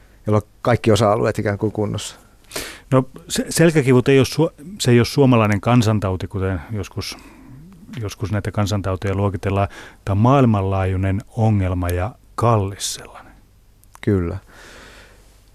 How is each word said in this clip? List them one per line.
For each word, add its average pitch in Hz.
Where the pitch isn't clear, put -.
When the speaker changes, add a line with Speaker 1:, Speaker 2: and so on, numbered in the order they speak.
Speaker 1:
joilla 107
on -
kaikki 117
osa-alueet 107
ikään 104
kuin 107
kunnossa. 107
Speaker 2:
No 131
se-, -
selkäkivut 139
ei 139
ole 123
su-, -
se 127
ei 120
ole 117
suomalainen 113
kansantauti, 104
kuten 95
joskus, 101
joskus 98
näitä 104
kansantauteja 98
luokitellaan. 98
Tämä 101
on 98
maailmanlaajuinen 98
ongelma 92
ja 90
kallis 104
sellainen. -
Speaker 1:
Kyllä. 90